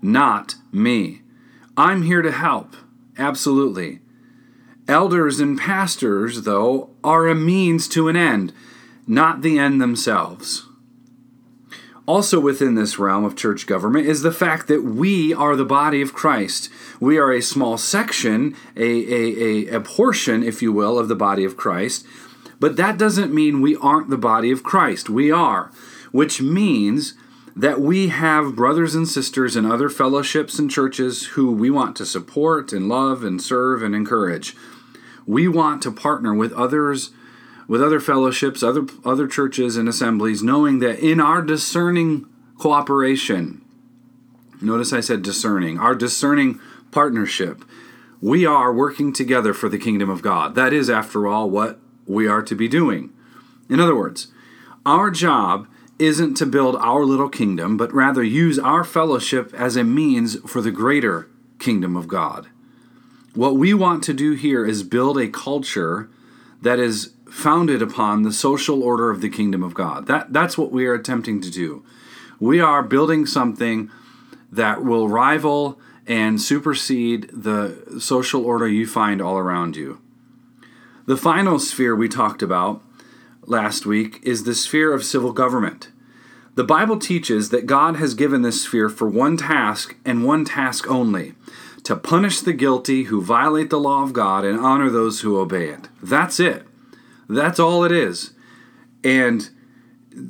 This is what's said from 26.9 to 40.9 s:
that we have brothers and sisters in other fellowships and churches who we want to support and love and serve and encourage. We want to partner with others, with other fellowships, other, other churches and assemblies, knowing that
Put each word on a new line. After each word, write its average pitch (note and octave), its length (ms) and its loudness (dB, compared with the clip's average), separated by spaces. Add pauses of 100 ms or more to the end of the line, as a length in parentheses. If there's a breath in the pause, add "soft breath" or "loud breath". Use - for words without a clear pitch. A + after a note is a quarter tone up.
that C3+ 240 0
we F3+ 280 2
have D3+ 460 0
brothers D3+ 400 2
and D#3+ 140 0
sisters C3 480 -2
in A2 80 2
other A#2 240 0
fellowships C#3 680 -2
and C#3+ 120 0
churches C3 580 -2
who C3 240 2
we A2+ 180 2
want C3 260 -2
to G#2 80 -8
support C#3+ 640 -2
and G2 160 -4
love B2+ 380 -2
and F#2 160 -4
serve B2 420 -2
and G#2 120 -2
encourage. G#2+ 600 -4 (720 loud breath)
We C#3+ 220 2
want D3+ 340 0
to B2+ 80 -6
partner A#2 440 -2
with A2 180 0
others, C#3 580 -2 (560 loud breath)
with A#2 160 2
other D3+ 160 4
fellowships, C3+ 640 0
other, C3+ 240 0 (200)
other C3 200 0
churches C3 500 -2
and A#2 120 0
assemblies, A2 540 0
knowing C#3 380 2
that A#2 180 0